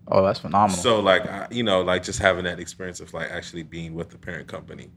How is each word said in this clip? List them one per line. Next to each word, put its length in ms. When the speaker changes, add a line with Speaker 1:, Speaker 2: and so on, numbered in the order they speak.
Speaker 1:
Oh, 120
that's 180
phenomenal. 440
Speaker 2:
So, 160
like, 260
I, 240
you 140
know, 180
like, 220
just 160
having 240
that 160
experience 400
of, 140
like, 180
actually 320
being 300
with 160
the 80
parent 320
company. 480